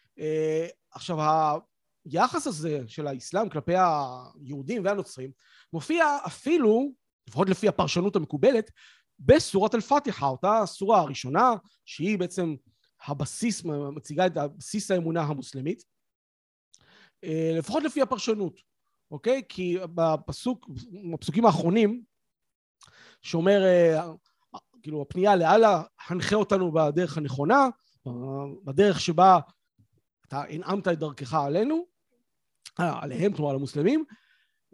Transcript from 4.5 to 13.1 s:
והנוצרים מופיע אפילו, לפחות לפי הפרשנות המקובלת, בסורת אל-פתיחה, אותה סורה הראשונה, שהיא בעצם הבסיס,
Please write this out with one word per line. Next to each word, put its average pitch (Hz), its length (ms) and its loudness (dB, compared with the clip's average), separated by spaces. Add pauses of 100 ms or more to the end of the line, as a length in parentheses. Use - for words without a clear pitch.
והנוצרים 175 460 -6 (420)
מופיע 294 540 0
אפילו, 269 680 2 (360)
לפחות 185 200 0
לפי 190 200 0
הפרשנות 180 480 0
המקובלת, 202 540 2 (480)
בסורת 214 560 4
אל-פתיחה, 233 520 0
אותה 190 400 2
סורה 196 340 2
הראשונה, 156 540 2 (300)
שהיא 196 340 -4
בעצם 175 360 -4 (520)
הבסיס, 147 580 -6